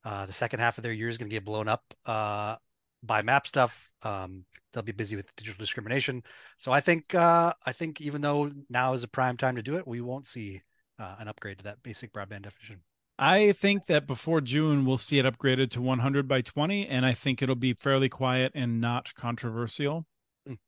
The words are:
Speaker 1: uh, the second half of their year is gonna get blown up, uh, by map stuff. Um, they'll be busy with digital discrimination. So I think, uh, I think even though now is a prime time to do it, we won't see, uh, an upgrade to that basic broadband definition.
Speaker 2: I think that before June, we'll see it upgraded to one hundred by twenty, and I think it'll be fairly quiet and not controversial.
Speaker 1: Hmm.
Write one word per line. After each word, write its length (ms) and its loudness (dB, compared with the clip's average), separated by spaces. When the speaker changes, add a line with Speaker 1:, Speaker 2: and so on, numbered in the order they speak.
Speaker 1:
uh, 220 -8
the 60 -12
second 260 -4
half 200 0
of 40 -14
their 100 -4
year 160 -4
is 100 -6
gonna 120 -8
get 140 -4
blown 240 -4
up, 160 0
uh, 500 -4
by 180 2
map 240 4
stuff. 420 0
Um, 420 -8
they'll 100 -8
be 80 -8
busy 240 -6
with 220 -10
digital 240 -14
discrimination. 640 -4
So 160 -2
I 80 6
think, 340 0
uh, 380 6
I 60 -2
think 300 -6
even 200 -4
though 300 2
now 260 2
is 100 -4
a 40 -12
prime 280 0
time 180 0
to 80 -6
do 140 -4
it, 100 -6
we 140 -8
won't 260 -8
see, 360 -10
uh, 200 -12
an 100 -12
upgrade 300 -12
to 60 -20
that 180 -12
basic 280 -12
broadband 320 -10
definition. 380 -18
Speaker 2:
I 340 6
think 340 2
that 200 2
before 340 0
June, 460 4
we'll 100 4
see 220 2
it 80 6
upgraded 460 2
to 100 -4
one 160 0
hundred 280 0
by 140 2
twenty, 480 -2
and 160 0
I 80 4
think 300 -2
it'll 120 2
be 200 0
fairly 340 2
quiet 460 0
and 260 0
not 340 -2
controversial. 920 -4
Speaker 1:
Hmm. 80 -12